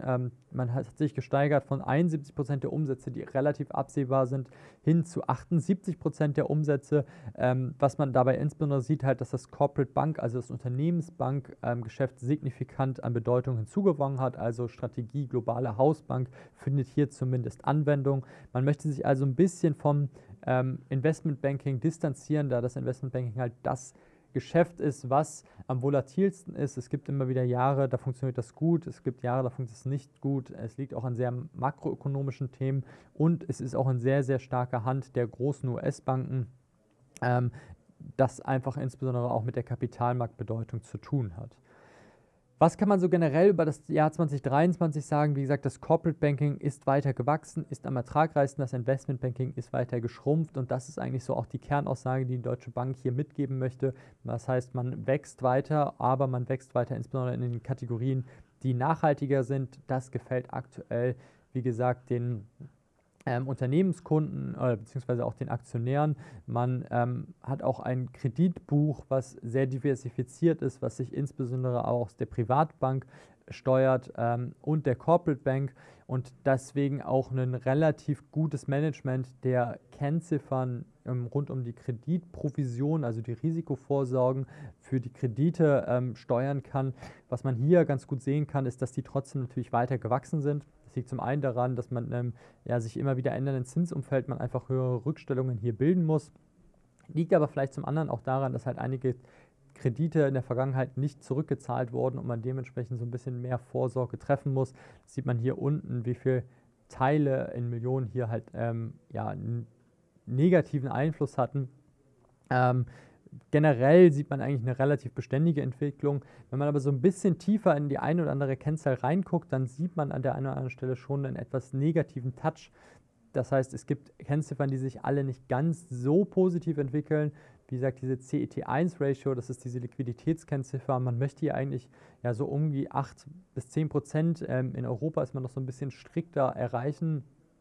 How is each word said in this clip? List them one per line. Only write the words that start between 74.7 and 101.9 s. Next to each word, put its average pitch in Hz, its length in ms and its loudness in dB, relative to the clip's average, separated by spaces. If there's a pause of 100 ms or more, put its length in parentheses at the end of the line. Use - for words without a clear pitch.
der 123 100 4
Corporate 160 460 2
Bank 135 320 -2 (320)
und 127 280 -4 (120)
deswegen 139 560 0
auch 131 300 0
ein 127 240 0
relativ 143 720 0
gutes 151 380 -2
Management 135 640 -2 (100)
der 123 360 2 (120)
Kennziffern, 139 920 -2 (200)
ähm, 123 200 -2
rund 143 240 -2
um 131 140 -6
die 120 100 -8
Kreditprovision, 143 1300 -4
also 113 200 -4
die 117 100 -6
Risikovorsorgen 135 1120 0 (320)
für - 220 -2
die 123 120 -6
Kredite, 143 760 2
ähm, 123 280 0
steuern 131 460 -2
kann. 135 320 -4 (340)
Was - 160 -6
man 131 120 0
hier 156 300 6
ganz 135 200 -2
gut 131 160 -6
sehen 147 240 0
kann, 139 220 -2
ist, - 160 -4
dass 127 80 -4
die 135 100 -4
trotzdem 135 400 -4
natürlich 123 320 -6
weiter 127 240 2
gewachsen 135 440 -2
sind. 147 220 -2 (220)
Das - 100 -20
liegt - 140 -6
zum 131 100 -6
einen 139 220 -2
daran, 127 340 0
dass 120 160 -6
man, 120 220 -4
ähm, 120 200 -4 (300)
ja, 120 160 0
sich 113 180 -6
immer 135 200 0
wieder 127 160 -2
ändernden 135 320 -2
Zinsumfeld 147 640 -2
man 127 100 -6
einfach 120 300 -6
höhere 127 360 -2
Rückstellungen 127 520 -2
hier 110 200 -2
bilden 170 280 4
muss. 156 260 0 (800)
Liegt 160 240 2
aber 151 160 6
vielleicht 135 240 -2
zum 143 100 -8
anderen 156 260 -2
auch - 120 -4
daran, 131 320 0
dass 123 120 -6
halt 123 140 -4
einige 127 360 -2 (580)
Kredite 147 480 2
in 139 120 4
der 131 80 0
Vergangenheit 131 540 -2
nicht 143 260 -2
zurückgezahlt 127 680 -2